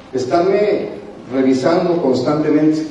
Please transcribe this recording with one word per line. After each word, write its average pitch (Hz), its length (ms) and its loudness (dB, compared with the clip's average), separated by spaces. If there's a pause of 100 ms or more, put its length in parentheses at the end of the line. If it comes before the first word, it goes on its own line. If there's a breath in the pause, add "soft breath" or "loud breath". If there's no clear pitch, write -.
(120)
Estarme 202 760 0 (440)
revisando 165 680 2
constantemente, 151 880 2